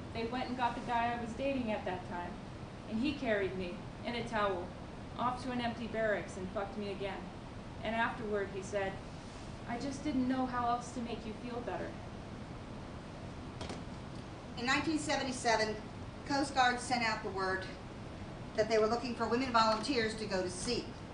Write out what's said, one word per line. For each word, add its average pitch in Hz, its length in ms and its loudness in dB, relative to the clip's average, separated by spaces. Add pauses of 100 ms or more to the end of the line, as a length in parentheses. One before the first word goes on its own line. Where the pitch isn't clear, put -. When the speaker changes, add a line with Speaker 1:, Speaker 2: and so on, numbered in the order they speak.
(140)
Speaker 1:
they 226 120 -2
went 247 220 -2
and 247 100 -2
got 233 180 2
the 247 160 -4
guy 233 220 4
I 226 80 -2
was 226 120 -4
dating 262 380 0
at 202 140 -2
that - 240 -4
time, 180 220 -4 (580)
and 220 120 0
he 285 120 2
carried 196 440 2
me 175 180 -2 (300)
in 233 100 -2
a 233 120 -2
towel 196 380 2 (540)
off 247 240 0
to 254 80 -2
an 240 100 0
empty 233 260 0
barracks 208 500 2
and 185 120 -4
fucked 196 280 -2
me 202 140 -2
again. 185 280 -4 (640)
And 220 120 0
afterward, 208 600 2
he 196 60 -2
said, 196 300 0 (800)
I 240 80 -2
just 269 260 -4
didn't 262 240 4
know 262 200 4
how 247 200 2
else 240 240 2
to 247 100 -4
make 226 240 -4
you 214 80 -4 (100)
feel 233 180 -4
better. 185 260 -4 (2750)
Speaker 2:
In 240 80 -2
nineteen 294 320 4
seventy-seven, 247 800 4 (520)
Coast 285 280 2
Guard 247 240 6
sent 240 280 2
out 214 160 2
the 208 60 -2
word 190 360 0 (880)
that 214 140 6
they 226 100 8
were 220 80 8
looking 240 280 2
for 233 120 2
women 247 240 4
volunteers 220 640 6
to 214 100 -2
go 196 160 2
to 185 80 0
sea. 233 360 0 (280)